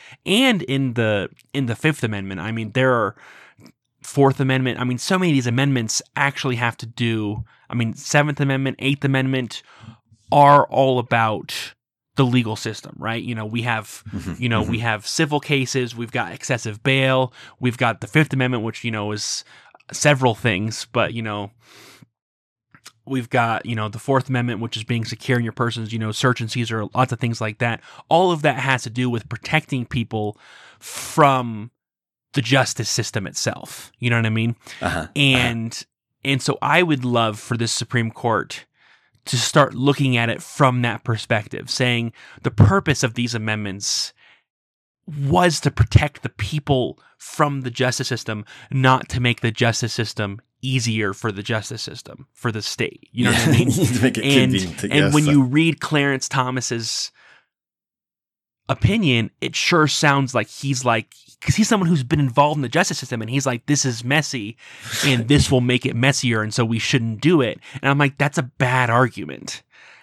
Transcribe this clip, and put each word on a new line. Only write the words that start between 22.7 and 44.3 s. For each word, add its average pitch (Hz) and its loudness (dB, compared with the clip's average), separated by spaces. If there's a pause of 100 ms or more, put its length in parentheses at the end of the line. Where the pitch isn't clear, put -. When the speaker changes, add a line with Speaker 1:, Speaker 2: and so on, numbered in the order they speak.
Speaker 1:
we've 131 -4
got, 117 0
you 117 -4
know, 107 -4
the 107 -12
Fourth 135 0
Amendment, 120 -2
which 113 -6
is 107 -8
being 117 -4
secure 123 -2
in 117 0
your 113 -4
persons, 117 -4
you 113 -6
know, 110 -4
search 123 0
and 113 -6
seizure, 113 -4
lots 123 0
of 117 -4
things 117 -4
like 107 -6
that. 117 -2 (280)
All 175 4
of 156 -2
that 139 2
has 131 0
to 113 -10
do 123 -2
with 117 -4
protecting 131 -2
people 110 -4 (420)
from 123 0 (640)
the 135 0
justice 120 0
system 107 -4
itself. - -8
You 120 -2
know 117 2
what 113 2
I 113 0
mean? 113 0 (260)
Speaker 2:
Uh-huh. 87 -2
Uh-huh. 80 -8
Speaker 1:
And, 123 0 (380)
and 135 -2
so - -2
I 160 2
would 147 0
love 117 0
for - -4
this 113 -2
Supreme 117 -2
Court - -2 (600)
to 131 -2
start 135 2
looking 135 2
at 117 0
it 107 -6
from 127 2
that 113 -4
perspective, - -4
saying 120 -2 (300)
the - -2
purpose 190 4
of 117 -2
these 120 -2
amendments 107 -6 (1120)